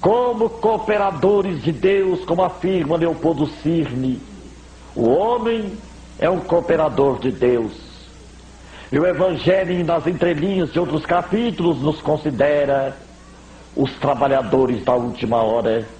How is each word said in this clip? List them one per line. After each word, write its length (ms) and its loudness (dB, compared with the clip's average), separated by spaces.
Como 480 2
cooperadores 1120 0
de 100 -2
Deus, 520 2
como 200 0
afirma 520 0
Leopoldo 500 0
Cirne, 640 -2
o 160 2
homem 680 0
é 120 2
um 80 0
cooperador 800 2
de 140 -2
Deus. 400 2
E 60 2
o 60 2
Evangelho, 800 0
nas 220 0
entrelinhas 680 0
de 60 0
outros 260 -2
capítulos, 760 0
nos 200 -2
considera 960 0
os 200 0
trabalhadores 920 0
da 100 2
última 480 -2
hora. 420 0